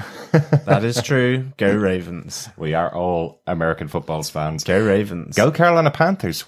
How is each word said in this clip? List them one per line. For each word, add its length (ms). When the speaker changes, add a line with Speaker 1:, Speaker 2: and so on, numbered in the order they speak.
Speaker 1:
<laughs> 40
Speaker 2:
That 520
is 180
true. 560
Go 160
Ravens. 840
Speaker 1:
We 180
are 200
all 520
American 420
football's 420
fans. 340
Speaker 2:
Go 180
Ravens. 540
Speaker 1:
Go 140
Carolina 400
Panthers, 580